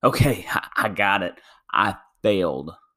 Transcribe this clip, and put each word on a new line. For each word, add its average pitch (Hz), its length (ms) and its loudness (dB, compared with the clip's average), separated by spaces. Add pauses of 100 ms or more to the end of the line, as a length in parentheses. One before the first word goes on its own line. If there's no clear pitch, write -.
Okay, 135 440 2
<laughs> - 20 -10
I, - 260 -4
I 110 140 0
got 98 320 0
it. - 180 -8 (320)
I 101 220 2 (260)
failed. 80 540 0 (220)